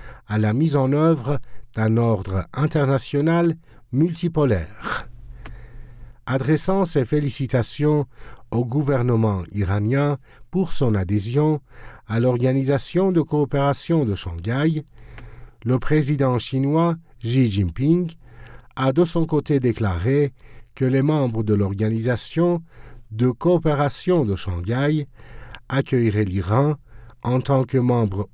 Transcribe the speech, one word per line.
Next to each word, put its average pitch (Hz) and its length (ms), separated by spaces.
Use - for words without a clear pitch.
à 110 100
la 107 160
mise 143 240
en 131 160
œuvre 147 460
d'un 110 220
ordre 98 560
international 156 1040
multipolaire. 151 1160
Adressant 151 580
ses 139 180
félicitations 143 1000
au 120 120
gouvernement 120 880
iranien 107 640
pour 175 220
son 117 240
adhésion 117 640
à 113 140
l'Organisation 135 920
de 170 80
coopération 143 840
de 101 100
Shanghai, 123 720
le 127 120
président 139 640
chinois 156 560
Xi 120 260
Jinping 131 640
a 135 160
de 165 100
son 165 220
côté 147 340
déclaré 120 720
que 131 120
les 135 160
membres 135 420
de 104 100
l'Organisation 113 1080
de 117 180
coopération 160 920
de 98 140
Shanghai 123 720
accueilleraient 117 560
l'Iran 104 520
en 127 180
tant 131 240
que 131 120
membre 117 560